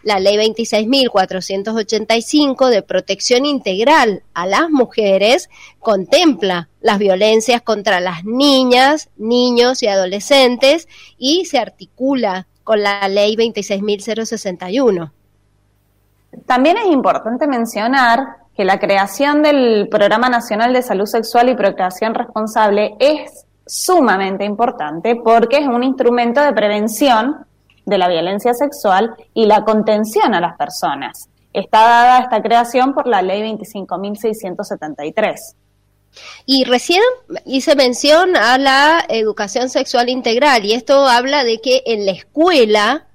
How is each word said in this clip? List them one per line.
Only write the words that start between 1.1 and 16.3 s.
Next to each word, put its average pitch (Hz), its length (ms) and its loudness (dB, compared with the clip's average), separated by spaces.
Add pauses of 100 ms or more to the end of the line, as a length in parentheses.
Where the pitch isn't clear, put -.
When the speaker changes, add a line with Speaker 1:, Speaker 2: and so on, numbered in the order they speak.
Speaker 1:
ochenta 220 440 -2
y 233 40 -2
cinco 269 460 0
de 214 140 2
protección 185 640 -2
integral 233 800 0 (100)
a 175 120 -6
las 240 240 0
mujeres 226 800 0 (300)
contempla 202 880 0 (140)
las 208 180 0
violencias 220 640 2
contra 208 400 -2
las 180 240 -8
niñas, 262 880 2
niños 240 680 0
y 220 40 -2
adolescentes 247 1000 0 (280)
y 320 280 -2
se 262 140 -4
articula 208 880 -6 (180)
con 214 180 0
la 202 240 -2
Ley 208 300 0
veintiséis 214 440 -4
mil 208 200 -4
cero 220 240 -6
sesenta 185 440 -10
y 240 120 0
uno. 175 320 0 (1300)